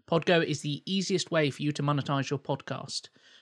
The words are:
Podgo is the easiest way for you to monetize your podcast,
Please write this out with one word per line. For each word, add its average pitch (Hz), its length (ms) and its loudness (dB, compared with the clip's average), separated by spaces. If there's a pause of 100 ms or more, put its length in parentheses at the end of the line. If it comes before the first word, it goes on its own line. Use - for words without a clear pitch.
Podgo 170 380 4
is - 160 -2
the 143 240 -6
easiest 190 460 -2
way 156 180 4
for 139 140 -8
you 147 80 0
to 147 100 -4
monetize 143 480 0
your 139 100 -2
podcast, - 680 -8 (320)